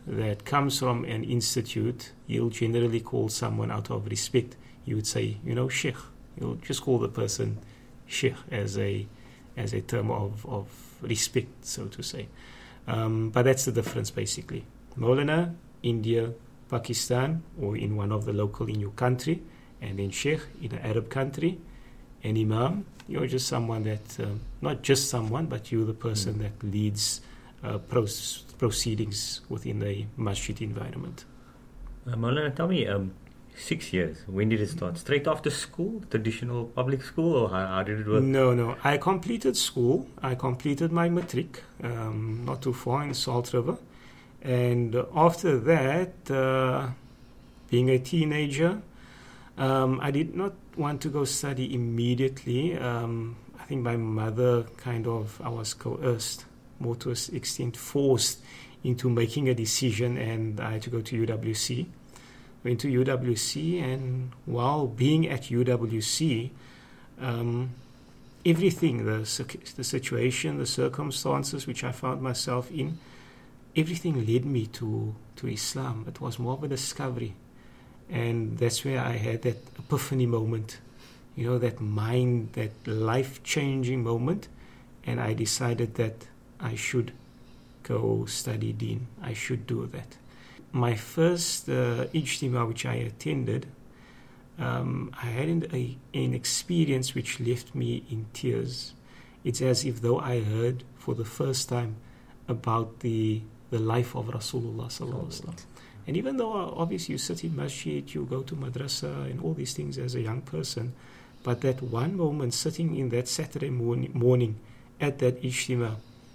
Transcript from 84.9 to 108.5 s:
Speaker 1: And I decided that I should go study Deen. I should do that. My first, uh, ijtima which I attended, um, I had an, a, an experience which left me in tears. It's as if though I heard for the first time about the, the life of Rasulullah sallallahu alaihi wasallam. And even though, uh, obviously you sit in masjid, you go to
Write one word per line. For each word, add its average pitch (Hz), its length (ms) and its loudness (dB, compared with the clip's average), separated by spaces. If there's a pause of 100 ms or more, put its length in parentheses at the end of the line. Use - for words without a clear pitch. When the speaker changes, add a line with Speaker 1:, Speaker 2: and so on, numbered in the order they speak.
Speaker 1:
And 120 160 0
I 110 120 0
decided 113 640 0
that 110 320 -2 (320)
I 113 160 -4
should 117 380 0 (720)
go 110 420 2
study 110 480 -2
Deen. 110 340 -4 (160)
I 120 100 -6
should 110 320 -4
do 117 220 -2
that. - 300 -12 (560)
My 120 220 4
first, 170 720 2
uh, 127 440 2
ijtima 127 540 0
which 113 180 -4
I 120 100 0
attended, 117 720 -2 (920)
um, 127 520 -2 (120)
I 120 40 -2
had 123 200 -2
an, 165 260 0
a, 123 240 -2 (160)
an 127 200 0
experience 135 840 0
which - 240 -4
left 120 340 -2
me 120 380 -2
in 110 220 -4
tears. 120 600 -2 (520)
It's 135 160 0
as 127 240 4
if 113 160 -2
though 117 180 4
I 123 220 0
heard 117 420 0 (140)
for - 180 -4
the 113 100 -2
first 135 440 -2
time 117 260 -2 (540)
about 113 500 0
the, 110 420 2 (280)
the 113 100 0
life 117 360 2
of 113 100 -4
Rasulullah 117 640 -6
sallallahu - 400 -6
alaihi - 180 -10
wasallam. - 140 -10 (480)
And 147 100 0
even 262 200 -2
though, 226 160 -2
uh, 185 220 -2
obviously 165 380 -2
you 139 60 -4
sit 165 240 -4
in 165 120 -2
masjid, 143 580 -4
you 147 120 -4
go 135 160 -4
to 135 140 -8